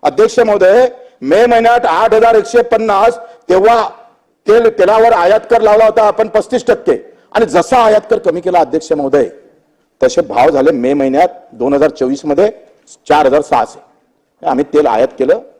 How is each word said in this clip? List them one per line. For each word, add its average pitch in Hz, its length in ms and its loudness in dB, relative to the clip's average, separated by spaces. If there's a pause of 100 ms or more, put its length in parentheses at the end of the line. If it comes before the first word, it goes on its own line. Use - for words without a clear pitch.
अध्यक्ष 214 360 -2
महोदय, 208 480 2 (360)
मे 180 240 0
महिन्यात 240 400 0
आठ 214 280 0
हजार 226 200 2
एकशे 233 280 0
पन्नास, 208 560 0 (300)
तेव्हा 190 400 2 (600)
तेल, 226 300 2
तेलावर 220 340 2
आयात 190 280 2 (100)
कर 226 100 2
लावला 214 240 2
होता 220 180 2
आपण 214 260 0
पस्तीस 220 380 -4
टक्के. - 520 -4 (140)
आणि 220 140 0
जसा 170 300 -2
आयात 214 240 2 (100)
कर 214 80 0
कमी 170 220 -4
केला, 180 180 -2
अध्यक्ष 156 340 -2
महोदय, 139 360 -2 (720)
तसे 131 180 0
भाव 127 300 0
झाले 139 220 0
मे 131 220 -4
महिन्यात 143 340 0 (240)
दोन 120 220 -4
हजार 143 160 0
चोवीस 135 340 -6
मध्ये 160 260 0 (580)
चार 147 180 2
हजार 143 160 0
सहाशे. 123 380 -4 (680)
आम्ही 135 180 -4
तेल 147 220 -2
आयात 117 220 -2 (100)
केलं 151 220 -2 (200)